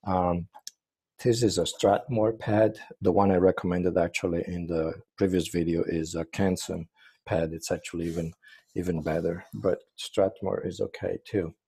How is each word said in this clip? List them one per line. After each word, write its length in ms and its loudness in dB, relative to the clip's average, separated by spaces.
Um, 420 0
this 200 2
is 140 2
a 80 0
Strathmore 680 2
pad. 440 2
The 120 4
one 180 4
I 60 4
recommended 600 2
actually 520 0
in 180 -6
the 260 -2
previous 320 2
video 360 0
is 300 -2
a 120 -4
Canson 600 -2
pad. 300 -2
It's 160 -8
actually 360 -4
even, 280 -4
even 280 -2
better, 520 -2
but 240 0
Strathmore 680 -2
is 140 -6
okay 440 -4
too. 300 -4